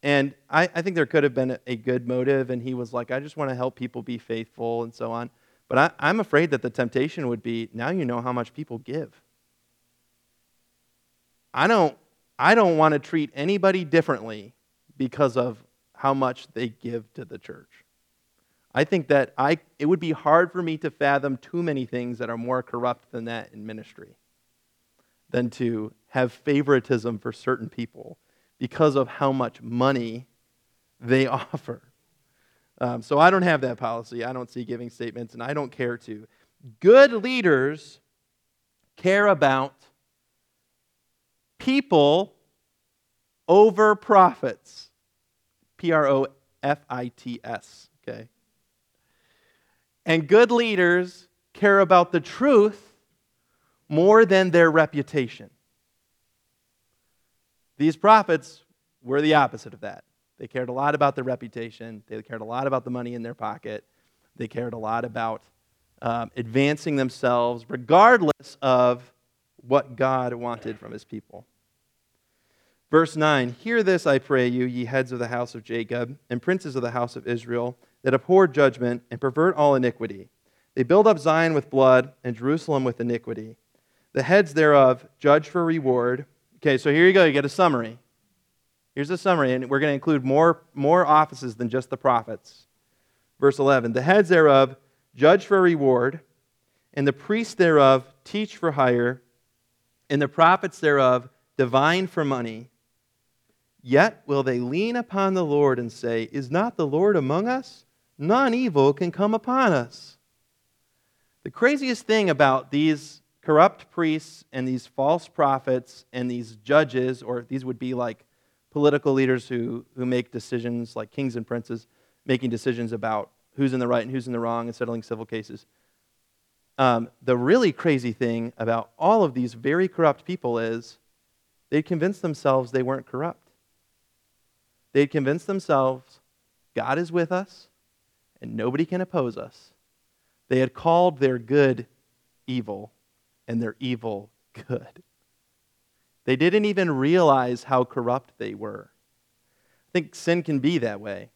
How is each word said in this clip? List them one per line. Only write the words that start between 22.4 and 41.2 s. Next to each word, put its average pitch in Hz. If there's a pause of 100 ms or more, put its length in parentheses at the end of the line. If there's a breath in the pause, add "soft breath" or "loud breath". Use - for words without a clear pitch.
corrupt 123
than 117
that 117
in 107
ministry, 110 (1120)
than 123
to 113 (160)
have 127
favoritism 131
for 117
certain 113
people - (420)
because 139
of 131
how 139
much 127
money 120 (720)
they 131
<laughs> -
offer. - (1000)
Um, 120
so 143
I 165
don't 190
have 160
that 123
policy. 117
I 127
don't 123
see 123
giving 120
statements, 117
and 120
I 135
don't 143
care 120
to. 110 (520)
Good 240
leaders 180 (960)
care 202
about 139 (1800)